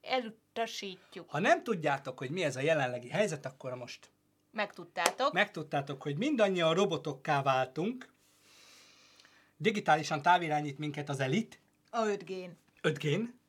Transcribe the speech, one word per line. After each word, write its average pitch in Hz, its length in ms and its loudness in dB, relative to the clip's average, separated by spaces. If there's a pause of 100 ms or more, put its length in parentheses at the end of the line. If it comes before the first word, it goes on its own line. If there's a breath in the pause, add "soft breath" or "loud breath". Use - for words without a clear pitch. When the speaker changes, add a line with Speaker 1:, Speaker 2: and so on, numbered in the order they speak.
Speaker 1:
Elutasítjuk. 220 1300 -8
Speaker 2:
Ha 151 100 -4
nem 302 240 2
tudjátok, 147 540 -2
hogy 131 120 -8
mi 180 140 -2
ez 131 120 0
a 131 40 -6
jelenlegi 127 500 0
helyzet, 156 360 -2
akkor 127 300 -8
most - 340 -14 (420)
Speaker 1:
Megtudtátok. 180 840 0
Speaker 2:
megtudtátok, 151 680 -2
hogy 147 160 -2
mindannyian 196 560 4
robotokká 156 680 0
váltunk, 156 680 0 (1500 soft breath)
digitálisan 156 640 0
távirányít 151 560 2
minket 147 320 -6
az 139 100 -2
elit. 151 400 0 (300)
Speaker 1:
A 226 160 0
öt 196 200 -2
G-n. 180 320 -10 (240)
Speaker 2:
Öt 151 180 0
G-n. 185 500 -2